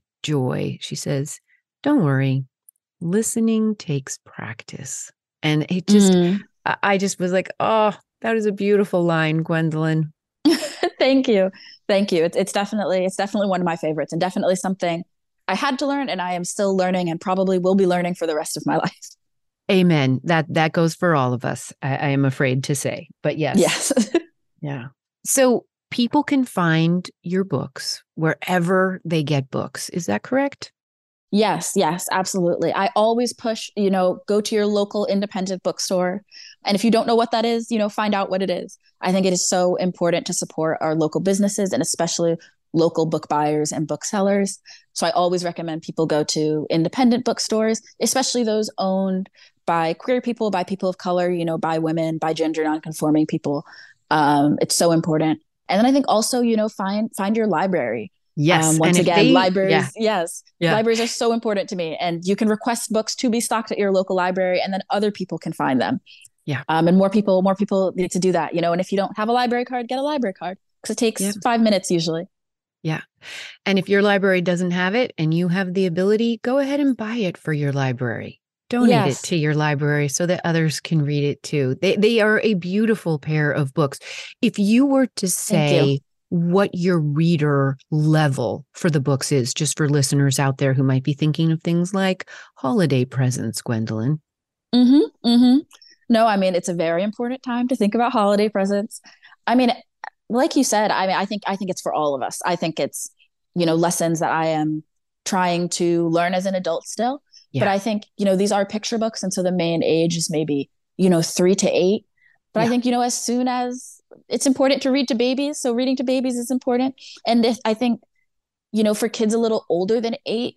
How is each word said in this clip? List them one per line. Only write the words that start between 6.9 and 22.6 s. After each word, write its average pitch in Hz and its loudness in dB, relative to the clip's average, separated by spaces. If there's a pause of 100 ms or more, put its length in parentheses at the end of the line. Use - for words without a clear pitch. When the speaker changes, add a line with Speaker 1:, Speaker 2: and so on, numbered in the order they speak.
Speaker 1:
just 190 -4
was 180 -2
like, 185 -2
"Oh, 220 2 (260)
that 226 -2
is 214 0
a 208 0
beautiful 202 2
line, 160 2
Gwendolyn." 160 0 (340)
Speaker 2:
<laughs> 294 6 (480)
Thank 269 2
you. 190 2 (360)
Thank 202 2
you. 165 2
It's, 254 0
it's 190 -2
definitely, 190 -2
it's 190 -4
definitely 202 -2
one 180 0
of 180 -2
my 170 -2
favorites, 156 -4
and 165 -4
definitely 185 0
something 180 -4 (440)
I 170 -2
had 262 -2
to 302 -2
learn, 277 -2
and 185 -4
I 180 -4
am 175 -4
still 196 -2
learning 185 0
and 165 -6
probably 185 0
will 185 2
be 190 4
learning 180 0
for 170 -6
the 160 -2
rest 156 -6
of - -10
my 143 0
<laughs> - -
life. - -4 (640)
Speaker 1:
Amen. 156 4
That, 160 0
that 160 0
goes 165 0
for 175 0
all 127 2
of 117 -8
us, - -6 (120)
I, 135 -2
I 151 -2
am 139 2
afraid 135 0